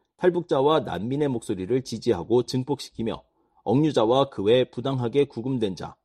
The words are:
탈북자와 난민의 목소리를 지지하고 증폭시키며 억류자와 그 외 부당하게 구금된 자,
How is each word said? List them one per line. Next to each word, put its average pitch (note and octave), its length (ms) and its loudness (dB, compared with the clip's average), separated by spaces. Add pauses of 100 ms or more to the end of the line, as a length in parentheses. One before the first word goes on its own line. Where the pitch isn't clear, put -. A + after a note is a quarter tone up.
(180)
탈북자와 D#3+ 640 2
난민의 A#2 460 -4
목소리를 A#2 560 -2
지지하고 A2 600 0
증폭시키며 B2+ 800 -6 (420)
억류자와 C3+ 680 2
그 - 140 -8
외 B2 200 4
부당하게 C3 640 -2
구금된 A#2 500 -4
자, E2+ 300 -12